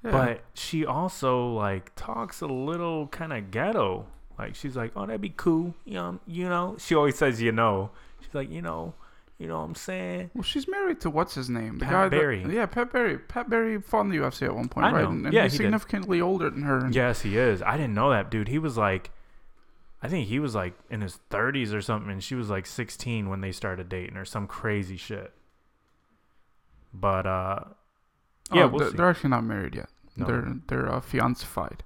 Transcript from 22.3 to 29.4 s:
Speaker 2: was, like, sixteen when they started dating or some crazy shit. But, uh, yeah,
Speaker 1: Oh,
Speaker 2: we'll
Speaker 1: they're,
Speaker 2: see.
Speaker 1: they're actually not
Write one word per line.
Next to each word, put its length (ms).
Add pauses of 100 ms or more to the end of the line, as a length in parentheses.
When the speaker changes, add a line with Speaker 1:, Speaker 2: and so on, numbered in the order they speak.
Speaker 2:
was, 140
like, 160
sixteen 640
when 120
they 120
started 360
dating 280
or 80
some 220
crazy 500
shit. 360 (1600)
But, 320
uh, 340 (960)
yeah, 100
Speaker 1:
Oh, 40
Speaker 2:
we'll 120
Speaker 1:
they're, 120
Speaker 2:
see. 60
Speaker 1:
they're 120
actually 220
not 120